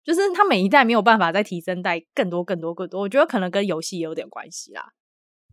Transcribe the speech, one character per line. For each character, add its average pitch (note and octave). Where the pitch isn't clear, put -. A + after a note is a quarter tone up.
就 E4
是 G4
它 F#4+
每 C4+
一 F#3+
代 C4+
没 A#3
有 A#3
办 A3
法 E3+
再 F#3+
提 F3+
升 F3+
在 F3
更 G#3
多、 F3
更 F3+
多、 E3
更 F3+
多， F#3
我 G3+
觉 G3
得 -
可 A3+
能 F#3
跟 G3+
游 D#3+
戏 -
也 E3
有 D#3+
点 D#3
关 -
系 -
啦。 -